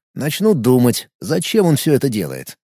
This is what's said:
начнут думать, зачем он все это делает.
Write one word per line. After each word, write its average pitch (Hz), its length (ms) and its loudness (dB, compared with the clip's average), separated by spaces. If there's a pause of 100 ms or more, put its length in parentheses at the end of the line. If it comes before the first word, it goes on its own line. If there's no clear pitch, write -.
(140)
начнут 156 480 0
думать, 123 480 2 (120)
зачем 175 440 0
он 156 120 2
все 156 160 0
это 135 160 2
делает. 73 540 -8